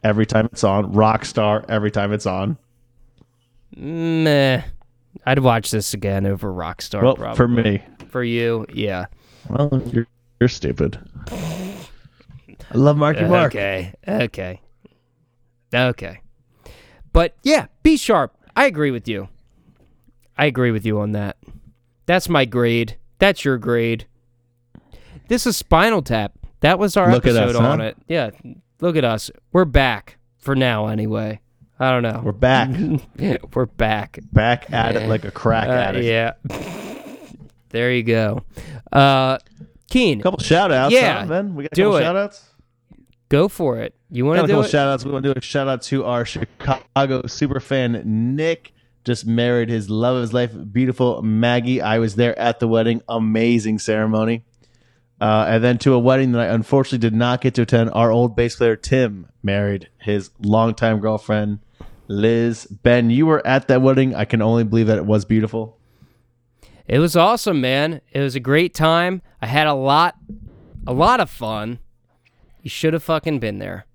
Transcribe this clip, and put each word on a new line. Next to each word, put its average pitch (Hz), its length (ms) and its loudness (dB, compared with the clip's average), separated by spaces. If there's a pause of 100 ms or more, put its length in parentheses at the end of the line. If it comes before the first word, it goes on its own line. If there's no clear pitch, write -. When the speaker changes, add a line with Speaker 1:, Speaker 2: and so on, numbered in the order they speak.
Speaker 1:
Every 107 220 2
time 110 260 0
it's - 120 -4
on. 98 300 0
Rockstar, 107 760 2
every 104 220 -2
time 101 200 -2
it's 104 140 -4
on. 98 320 -4 (1160)
Speaker 2:
Meh. 156 880 0 (640)
I'd 135 140 2
watch 117 300 2
this 107 240 -4
again 98 320 -2
over 98 260 -4
Rockstar, 90 520 -6
Speaker 1:
Well, 131 120 4
Speaker 2:
probably. 113 220 -10
Speaker 1:
for 123 100 6
me. 110 360 0 (260)
Speaker 2:
For 127 140 -6
you, 117 500 -2
yeah. 98 320 -6 (420)
Speaker 1:
Well, 135 340 0 (120)
you're, 117 140 -2 (320)
you're 123 100 4
stupid. - 480 -4 (320)
I 185 580 -10 (880)
love 143 240 4
Marky 147 280 0
Mark. 175 280 2
Speaker 2:
Okay, 95 400 -6 (140)
okay. 107 520 -6 (1120)
Okay. 120 480 -2 (920)
But, 165 300 0
yeah, 285 240 2 (160)
B 311 120 6
sharp. 175 400 0 (200)
I 277 100 4
agree 151 260 0
with 117 160 -8
you. 101 220 -6 (1080)
I 147 80 2
agree 123 260 0
with 107 140 -4
you 107 140 0
on 104 120 -4
that. 101 260 -6 (680)
That's 175 200 0
my 147 180 2
grade. 117 520 -2 (220)
That's 196 260 2
your 135 140 2
grade. 117 480 -2 (1200)
This - 180 0
is 233 100 0
Spinal 190 460 2
Tap. 110 320 -4 (280)
That 180 180 4
was 202 180 0
our 180 140 4
Speaker 1:
Look 120 160 2
at 120 80 4
Speaker 2:
episode 110 220 2
Speaker 1:
us, 117 40 4
Speaker 2:
on 131 180 2
Speaker 1:
huh? 110 60 -4
Speaker 2:
it. 107 120 -8 (100)
Yeah, 139 240 -2 (500)
look 170 160 0
at 131 80 2
us. 113 260 -2 (220)
We're 180 120 6
back 127 520 0 (200)
for 135 180 -4
now 117 320 2
anyway. 107 520 -4 (400)
I 131 120 0
don't 123 120 0
know. 113 200 -4
Speaker 1:
We're 107 100 -2
back. 127 360 2
Speaker 2:
<laughs> 160 840 -4
We're 127 120 -2
back. 107 540 -6 (120)
Speaker 1:
Back 120 400 2
at 113 260 -2
it 110 120 -4
like 110 160 -2
a 98 60 -10
crack 113 380 -2
Speaker 2:
Uh, - 20 -2
Speaker 1:
addict. 123 340 -2
Speaker 2:
yeah. 113 280 0 (160)
<laughs> - 480 -12 (720)
There 120 240 -2
you 120 100 0
go. 113 400 0 (480)
Uh, 135 460 4 (520)
Keen. 175 320 2
Speaker 1:
Couple 185 180 -2
shout 165 320 2
outs, 139 220 4
Speaker 2:
Yeah, 202 280 4
Speaker 1:
huh, - 60 -8
Ben? 185 280 -4
We 143 80 -10
got 147 80 -10
a - 40 -8
Speaker 2:
do 180 80 2
Speaker 1:
couple 202 140 2
Speaker 2:
it. 143 40 2
Speaker 1:
shout 170 160 0
outs? 202 320 -8 (800)
Speaker 2:
Go 151 180 4
for 131 320 -4
it. - 160 -10 (140)
You 123 160 -2
wanna 165 140 2
Speaker 1:
Got 165 40 4
a 151 40 2
Speaker 2:
do - 80 2
Speaker 1:
couple 139 100 2
Speaker 2:
it? - 60 -4
Speaker 1:
shout 143 180 2
outs. 131 160 -4
We 139 60 -6
wanna 135 220 -2
do 131 40 -4
a 127 40 -8
shout 135 280 -4
out 131 140 -4
to 135 200 -4
our 120 220 -2
Chicago - 960 -4
superfan, 127 800 -2
Nick. 131 680 -4 (320)
Just 120 200 -4
married 117 440 0
his 110 200 -4
love 120 280 0
of 123 40 -2
his 113 120 -6
life, 123 180 -2 (200)
beautiful 123 520 0
Maggie. 120 580 0
I 110 180 0
was 110 160 -2
there 120 220 0
at 117 220 0
the 117 80 0
wedding. 113 400 2
Amazing 113 720 0
ceremony. 110 640 0 (800)
Uh, 107 260 2
and 113 160 2
then 123 160 2
to 135 140 4
a 123 60 4
wedding 131 340 2
that 120 80 0
I 104 120 0
unfortunately 131 440 0
did 113 180 0
not 120 260 0
get 127 140 0
to 120 60 0
attend, 117 320 2
our 117 180 2
old 117 240 2
bass 120 220 -2
player, 117 180 2
Tim, 107 520 -2 (160)
married 98 440 -2 (120)
his 104 300 -4 (120)
longtime 110 580 2
girlfriend, 107 600 -2 (500)
Liz. 113 560 0
Ben, 120 440 2
you 135 160 4
were 160 220 2
at 131 220 2
that 131 120 6
wedding. 131 320 4
I 104 120 -2
can 113 160 0
only 117 240 2
believe 110 220 2
that 110 100 2
it 82 80 -4
was 107 200 2
beautiful. 110 520 -2 (1120)
Speaker 2:
It 131 120 2
was 165 160 2
awesome, 180 460 2
man. 143 400 -2 (100)
It 139 80 -4
was 135 160 -2
a 135 40 -4
great 147 340 2
time. 170 480 0 (200)
I 127 60 -6
had 151 200 2
a 151 60 0
lot, 143 420 2 (680)
a 127 80 -6
lot 202 280 2
of 151 80 -2
fun. 110 500 -8 (800)
You - 80 -12
should 160 240 -2
have 165 100 -4
fucking 156 360 -2
been 104 200 -6
there. 95 360 -12